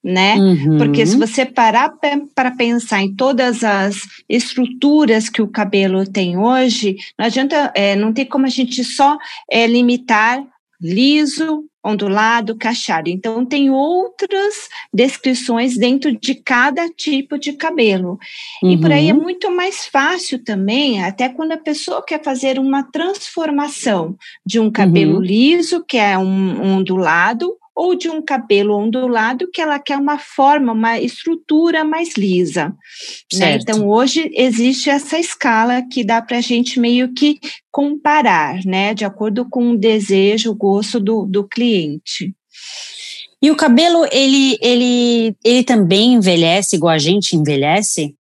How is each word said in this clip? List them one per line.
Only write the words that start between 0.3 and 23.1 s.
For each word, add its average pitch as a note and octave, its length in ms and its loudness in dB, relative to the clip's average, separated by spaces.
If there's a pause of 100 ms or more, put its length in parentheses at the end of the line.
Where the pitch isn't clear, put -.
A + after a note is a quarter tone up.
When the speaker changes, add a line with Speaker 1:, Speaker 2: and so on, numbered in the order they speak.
Speaker 2:
Uhum. D#3+ 420 4
Speaker 1:
Porque D3 280 4
se F#3+ 100 2
você B3+ 300 2
parar B3 460 2
pe-, C#4+ 440 -2
pra B3+ 160 0
pensar A#3 500 0
em G3 140 -2
todas B3+ 480 0
as G3+ 320 0 (320)
estruturas B3 1000 2
que - 120 -4
o G#3 60 0
cabelo G3 580 0
tem F#3 320 -2
hoje, A3 600 0 (200)
não G#3 80 -2
adianta, C4+ 480 0
é, G3+ 220 0
não G#3 160 0
tem C4 140 -2
como C4+ 200 0
a C4 40 0
gente B3 340 -2
só, C#4+ 340 2 (320)
é, A#3 160 2
limitar A#3+ 760 2 (380)
liso, D4 800 0 (220)
ondulado, G#3+ 720 0
cacheado. F3 520 -4
Então, A3+ 360 -4
tem C#4 240 0
outras F#4+ 1000 -2 (240)
descrições B3 840 0
dentro B3+ 400 0
de C4 180 -4
cada C4+ 540 0
tipo C#4+ 480 -6
de C#4+ 160 -8
cabelo. A3 640 -2 (460)
E F3+ 140 4
por D#3+ 140 4
aí D3 180 4
é G#3 40 4
Speaker 2:
Uhum. D4+ 80 4
Speaker 1:
muito F4+ 300 -4
mais F4+ 340 -4
fácil C#4+ 580 -2
também, G#3+ 600 -2
até G3 260 -4
quando D#4+ 240 -6
a D#4+ 40 -8
pessoa D#4+ 480 -6
quer D4+ 180 -6
fazer C4 360 -2
uma C4+ 240 0
transformação C#4+ 1300 -4 (300)